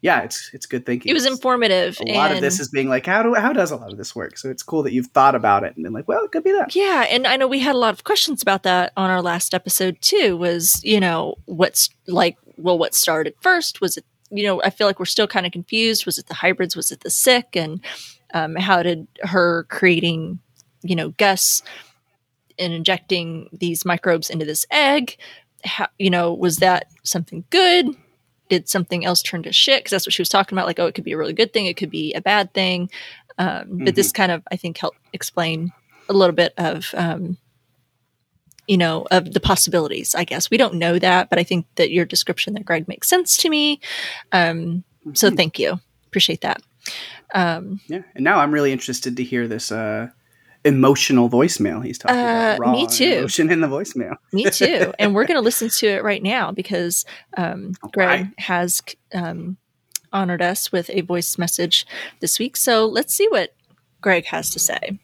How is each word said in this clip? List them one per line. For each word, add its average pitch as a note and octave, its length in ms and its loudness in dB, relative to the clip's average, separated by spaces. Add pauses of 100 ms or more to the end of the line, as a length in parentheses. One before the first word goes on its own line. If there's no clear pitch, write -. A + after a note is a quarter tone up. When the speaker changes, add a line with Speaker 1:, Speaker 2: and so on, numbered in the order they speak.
Speaker 1:
yeah, D3+ 200 2
it's, - 320 -10
it's C3+ 120 -16
good B2+ 200 -8
thinking. B2 240 -4
Speaker 2:
It - 40 2
was B3 120 0
Speaker 1:
It's C4 100 0
Speaker 2:
informative, A3+ 600 0 (100)
Speaker 1:
a G#3+ 60 -4
lot D#3 180 2
of - 80 -2
this - 160 0
Speaker 2:
and - 60 -4
Speaker 1:
is C3+ 80 -8
being C3+ 180 0
like, B2+ 180 0
"How G3 180 2
do, A#3 100 2
how A3+ 180 2
does F#3 200 0
a D3+ 40 -6
lot G#2 160 -14
of G#2 60 -14
this - 180 -14
work?" G2+ 220 -10
So C3 120 -10
it's B2+ 140 -10
cool D#3 200 -2
that C3 100 -2
you've B2 140 0
thought C3+ 280 6
about G#2 300 4
it - 100 -8
and D#2+ 80 -10
been E2+ 100 -8
like, A2 140 -8
"Well, A#4 160 0
it G4+ 80 -6
could E4 140 -4
be F#4+ 80 4
that." G4 200 0
Speaker 2:
Yeah, F4+ 360 2
and B3+ 180 0
I C4 80 2
know C4 120 2
we C4+ 120 0
had C4 160 2
a B3 40 2
lot A3+ 140 2
of - 120 -12
questions D#4+ 360 0
about G3 220 0
that F3+ 320 2
on F#3+ 140 0
our F#3 120 2
last F3 320 -2
episode F#3 480 -2
too, B3 360 2
was, F3 480 0
you G#3+ 160 4
know, E3+ 340 0 (100)
what's, - 440 0 (180)
like, F3 300 2 (180)
well, F3 220 2
what - 180 0
started D#3 460 0
first? F4+ 400 0
Was F3+ 160 -2
it, - 80 -16 (260)
you G#3 120 -4
know, F#3+ 200 0
I F#3+ 80 2
feel G#3 160 0
like G3 120 0
we're F#3 60 -4
still G#3 220 0
kinda F3+ 240 -2
confused. A3 560 -2
Was E3+ 100 -6
it - 80 -12
the - 80 -14
hybrids? F3+ 420 -2
Was D#3+ 160 -4
it - 100 -16
the - 100 -10
sick? B3 440 2
And, E3 240 -4 (540)
um, D#3+ 220 -4
how F#3 260 2
did E3+ 240 -2 (160)
her F3 480 0
creating, E3+ 680 0 (420)
you F3 140 -2
know, D#3+ 160 -4
Gus - 500 2 (960)
and F3 160 -4
injecting E3+ 800 -6
these E3+ 320 -6
microbes E3+ 460 -2
into D#3+ 140 -4
this D3+ 260 -4
egg, C#4+ 460 0 (460)
how, G3+ 240 -4 (120)
you F#3+ 100 2
know, F3 240 2
was E3+ 240 0
that F3+ 300 2 (160)
something E3+ 480 -6
good? F4 380 6 (600)
Did F3+ 200 0
something F3+ 360 -2
else F3 160 2
turn E3+ 220 -6
to E3 100 -8
shit? - 320 4
'Cause - 60 -4
that's F#3 160 0
what - 60 -2
she - 80 -2
was E3+ 80 0
talking G3 280 2
about. F3 100 0
Like, F3 120 -4
oh, E3+ 80 2
it - 80 -2
could F3 80 -8
be - 100 -6
a D#3 40 -4
really D#3+ 160 -4
good F#3+ 200 2
thing. G#3 120 0
It F3 120 -4
could E3+ 140 -4
be D#3 220 -4
a - 80 -6
bad G3 320 0
thing. F#3 360 -2 (480)
Um, - 460 -4
but G3 120 4
this - 140 4
Speaker 1:
Mm-hmm. - 120 -6
Speaker 2:
kind F#3 100 2
of, E3+ 200 -4
I F#3 60 -4
think, E3+ 200 -8
helped - 220 -6 (140)
explain E3 580 -4 (380)
a G3+ 40 0
little F3+ 220 6
bit E3+ 220 2
of, E3 380 -4
um, F3 420 -4 (1300)
you G3 100 4
know, E3 340 0
of F3+ 220 2
the - 60 2
possibilities, - 760 0
I F3 80 0
guess. - 280 -4
We G#3+ 60 2
don't G#3 180 2
know E3+ 240 2
that, F3+ 300 4
but E3+ 100 2
I F3 40 2
think F3 220 -2 (100)
that E3 160 2
your E3+ 140 2
description - 480 -2
there, G3+ 100 -8
Greg, E3 240 -2
makes - 220 -6
sense F4+ 280 4
to E4 120 2
me. D4 300 0 (520)
Um, E3+ 520 0 (300)
so G#3 140 4
Speaker 1:
Mm-hmm. F#3 80 4
Speaker 2:
thank E3 240 0
you. F3+ 200 0 (280)
Appreciate - 340 0
that. - 200 -4 (720)
Um, F#3 540 -2
Speaker 1:
Yeah, F4+ 160 -8 (120)
and C3 80 -4
now F#3 160 4
I'm D3 120 4
really C#3+ 200 2
interested B2 460 -6
to B2+ 60 -2
hear A#2+ 240 -2
this, A2 240 -6
uh, A2 380 -4 (560)
emotional C3+ 640 4
voicemail A#2 540 2
he's B2 140 -8
talking - 200 0
about. A#3 380 2
Speaker 2:
Uh, - 60 -6
Speaker 1:
Raw B3 100 2
Speaker 2:
me C4+ 160 2
too. - 160 0 (160)
Speaker 1:
emotion D#3 320 0
in E3 80 2
the D#3 80 2
voicemail. C3+ 480 -6 (160)
Speaker 2:
Me G3 180 2
too. A3 460 2
Speaker 1:
<laughs> - 40 -16
Speaker 2:
And G#3 140 2
we're G#3+ 120 2
gonna D4+ 160 2
listen A3+ 280 0
to - 180 0
it G3 160 0
right G#3 200 -2
now G#3 280 -2
because, F3+ 520 -4 (320)
um, F#3 380 -6 (100)
Speaker 1:
All - 60 -16
Speaker 2:
Greg F#3 180 2 (140)
Speaker 1:
right. F#3+ 160 -8
Speaker 2:
has, F3 440 -2 (320)
um, E3+ 440 -8 (560)
honored F3+ 280 -2
us F3+ 300 -2
with F3 200 -4
a F#3+ 100 -2
voice F3 360 -4
message F3 480 0 (360)
this - 180 -2
week. B3 160 -4
So A3 300 4
let's A3 280 -2
see G4+ 160 2
what G#3+ 240 0 (460)
Greg F3 280 2
has E3 240 -6
to D3+ 80 -6
say. - 440 -2